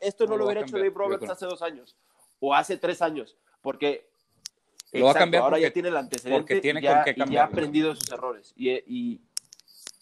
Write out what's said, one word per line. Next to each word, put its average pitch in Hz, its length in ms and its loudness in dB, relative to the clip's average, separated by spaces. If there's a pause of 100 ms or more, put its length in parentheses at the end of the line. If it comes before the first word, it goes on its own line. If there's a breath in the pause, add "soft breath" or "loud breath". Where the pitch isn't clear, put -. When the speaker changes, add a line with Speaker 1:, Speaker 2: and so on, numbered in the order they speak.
Speaker 1:
esto 202 240 -2
no 214 60 0
Speaker 2:
Lo 214 60 0
Speaker 1:
lo 208 80 0
Speaker 2:
va 202 40 0
a 208 40 0
Speaker 1:
hubiera 214 80 -2
hecho 254 120 -8
Speaker 2:
cambiar, 196 180 0
Speaker 1:
Dave 190 60 -8
Roberts 196 240 -2
Speaker 2:
yo 220 60 -8
creo. 185 60 -6
Speaker 1:
hace 185 120 -10
dos 180 160 -8
años, 160 340 -10 (440)
o 139 160 2
hace 175 220 0
tres 175 260 -4
años, 151 340 -4 (240)
porque 135 480 -4 (840)
Speaker 2:
Lo 131 140 0
va 135 40 8
a - 20 8
Speaker 1:
exacto, 151 80 4
Speaker 2:
cambiar 170 240 4
Speaker 1:
ahora 147 160 4
ya 160 80 4
Speaker 2:
porque, 135 60 -4
Speaker 1:
tiene 175 160 -2
el 165 80 0
antecedente 131 420 -2
Speaker 2:
porque 151 220 0
tiene 147 180 0
Speaker 1:
y 147 40 -6
ya, 139 120 4
Speaker 2:
con 151 80 4
qué 139 80 0
Speaker 1:
y - 20 0
ya 123 80 -4
ha 139 40 0
Speaker 2:
cambiarlo. 147 280 2
Speaker 1:
aprendido 156 380 0
de 147 40 -6
sus - 160 -4
errores. 120 460 -10
Y, 127 140 -2
y 120 500 -6 (800)